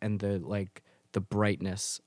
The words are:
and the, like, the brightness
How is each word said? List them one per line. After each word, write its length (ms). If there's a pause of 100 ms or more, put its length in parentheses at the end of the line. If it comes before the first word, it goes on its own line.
and 200
the, 180
like, 440 (300)
the 80
brightness 880